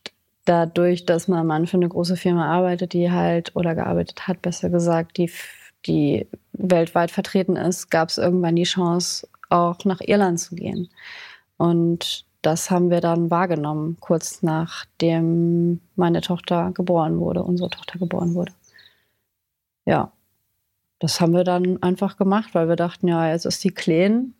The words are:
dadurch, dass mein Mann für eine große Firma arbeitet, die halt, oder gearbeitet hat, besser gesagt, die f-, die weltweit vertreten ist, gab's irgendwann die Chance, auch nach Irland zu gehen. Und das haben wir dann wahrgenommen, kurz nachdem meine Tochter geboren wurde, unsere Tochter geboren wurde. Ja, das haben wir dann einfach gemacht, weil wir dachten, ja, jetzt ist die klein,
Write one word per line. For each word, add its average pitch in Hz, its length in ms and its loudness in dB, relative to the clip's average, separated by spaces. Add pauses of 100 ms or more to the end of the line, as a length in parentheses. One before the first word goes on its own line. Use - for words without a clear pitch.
(460)
dadurch, 175 600 2
dass 170 220 0
mein 165 200 2
Mann 160 200 0
für 185 100 0
eine 175 120 2
große 175 260 -2
Firma 175 320 0
arbeitet, 180 460 0
die 175 180 2
halt, 170 440 0
oder 170 200 0
gearbeitet - 520 -4
hat, 180 140 -4
besser 180 280 -4
gesagt, 170 480 0
die 180 80 2
f-, - 480 -12 (120)
die 151 420 0 (260)
weltweit 170 580 0
vertreten 185 440 -2
ist, - 360 -4
gab's 165 260 0
irgendwann 180 380 2
die 170 80 2
Chance, 175 640 -2 (220)
auch 175 360 0
nach 190 160 -2
Irland 190 380 2
zu - 160 -10
gehen. - 340 -6 (680)
Und 170 680 0 (160)
das 156 300 -2
haben 180 180 4
wir 175 120 2
dann 170 300 0
wahrgenommen, 160 680 -2
kurz - 440 -4
nachdem 165 1400 0 (140)
meine 170 260 2
Tochter 175 520 -2
geboren 170 460 0
wurde, 175 240 -2
unsere 180 260 -2
Tochter - 300 -12
geboren 175 360 -2
wurde. 175 160 -4 (1300)
Ja, - 260 0 (880)
das - 220 -2
haben 170 120 4
wir 180 100 4
dann 180 400 0
einfach 185 340 -2
gemacht, 202 360 0
weil 165 140 2
wir 170 80 2
dachten, 170 320 -2
ja, 165 220 2
jetzt 165 160 -2
ist - 180 -4
die 180 80 0
klein, 208 680 0